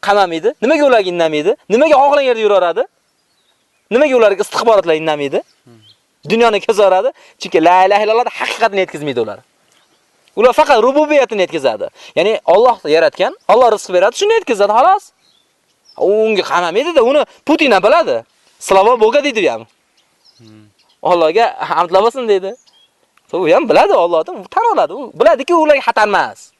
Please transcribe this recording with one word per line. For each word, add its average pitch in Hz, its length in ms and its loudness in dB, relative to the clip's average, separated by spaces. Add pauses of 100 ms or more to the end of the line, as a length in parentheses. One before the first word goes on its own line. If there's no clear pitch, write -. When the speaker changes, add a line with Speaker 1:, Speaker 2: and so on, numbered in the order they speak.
Speaker 1:
qamamaydi? 190 480 0 (140)
Nimaga 294 240 0
ularga 214 240 2
indamaydi? 165 420 -2 (160)
Nimaga 294 260 2
xohlagan 277 340 2
yerda 226 120 -2
yuraveradi? 196 420 0 (1080)
Nimaga 262 260 2
ularga 202 260 2
istixborotlar 196 520 0
indamaydi? 151 440 -4 (260)
Speaker 2:
Hmm. 117 160 -20 (440)
Speaker 1:
Dunyoni 214 360 0
kezaveradi. 202 500 0 (300)
Chunki 180 240 -2
la 175 120 4 (100)
ilaha 202 180 0
illallohni 226 340 -2
haqiqatini 202 460 -4
yetkazmaydi 147 360 -8
ular. 104 180 -8 (1000)
Ular 240 160 2
faqat 302 300 2
rububiyatini 269 640 0
yetkazadi. 131 420 -4 (300)
Ya'ni 185 160 0 (120)
Alloh 214 400 2
yaratgan, 165 480 0 (160)
Alloh 233 240 4
rizq - 200 -6
beradi, 190 240 2
shuni 415 160 0
yetkazadi, 226 400 0
xolos. 349 320 2 (920)
U 175 120 0 (140)
unga 214 180 -2
qamamaydi-da, 202 600 -2
uni 269 200 2 (240)
Putin 302 240 0
ham - 120 2
biladi. 226 340 0 (460)
"Slava 196 380 2
Boga," 220 240 2
deydi 240 160 -4
u 151 100 0
ham. 113 120 -10 (760)
Speaker 2:
Hmm. 107 260 -20 (380)
Speaker 1:
"Allohga 170 420 0 (140)
hamdlar 170 440 0
bo'lsin," 240 260 -2
deydi. 190 220 -2 (840)
U 165 60 -6 (140)
ham 269 160 2
biladi 311 260 2
Allohni, 175 560 -2
tan 440 140 -2
oladi. 226 280 0
U 254 100 -12 (120)
biladiki, 277 400 0
ularga 302 340 2
xatar 214 200 0
emas. 151 320 -2 (180)